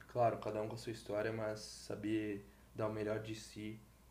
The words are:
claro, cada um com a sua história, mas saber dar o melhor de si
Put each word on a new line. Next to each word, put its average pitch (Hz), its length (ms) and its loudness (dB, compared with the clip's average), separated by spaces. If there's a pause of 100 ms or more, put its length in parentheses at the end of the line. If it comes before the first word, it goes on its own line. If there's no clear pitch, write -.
claro, 120 300 6
cada 107 240 0
um 110 60 0
com 120 60 -2
a 110 40 -4
sua 117 140 -4
história, 107 400 0
mas 110 280 0
saber 107 840 0 (280)
dar 110 140 2
o 110 40 2
melhor 107 280 2
de 110 140 -4
si 107 440 -8 (320)